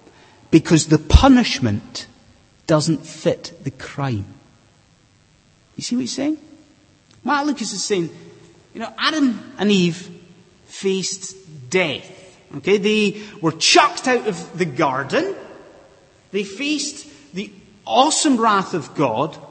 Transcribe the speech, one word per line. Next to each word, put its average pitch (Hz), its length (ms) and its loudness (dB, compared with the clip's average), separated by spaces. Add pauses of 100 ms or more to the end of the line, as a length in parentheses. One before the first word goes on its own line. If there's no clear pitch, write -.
(500)
because 160 380 4
the 151 100 6
punishment - 1080 4 (580)
doesn't 151 400 2
fit - 480 -4 (100)
the 135 60 -6
crime." 127 560 -6 (1500)
You - 80 -12
see - 120 -4
what 254 60 -2
he's 240 120 -6
saying? 302 260 -4 (840)
Matt 285 220 0
Lucas 233 260 -4
is 190 140 -6
saying, 175 240 -2 (640)
you 180 60 -16
know, 226 180 -10
Adam 269 600 0
and 208 120 2
Eve 175 380 2 (560)
faced - 680 -6 (340)
death. 160 420 -2 (460)
Okay, 185 200 2
they 208 440 0 (200)
were 160 100 2
chucked - 560 2
out 247 200 0
of 180 300 -8
the 175 80 0
garden. 143 720 -2 (960)
They 202 120 -4
faced 277 640 -6 (280)
the 202 160 -8 (360)
awesome 269 500 2
wrath 214 360 0
of 165 220 -8
God. 135 420 0 (120)